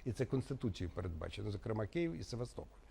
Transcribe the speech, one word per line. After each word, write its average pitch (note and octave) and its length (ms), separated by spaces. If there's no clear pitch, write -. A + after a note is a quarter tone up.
і B2+ 60
це A#2 140
Конституцією B2 680
передбачено, F2+ 560
зокрема G#2+ 360
Київ E3+ 260
і D#3+ 100
Севастополь. A#2+ 540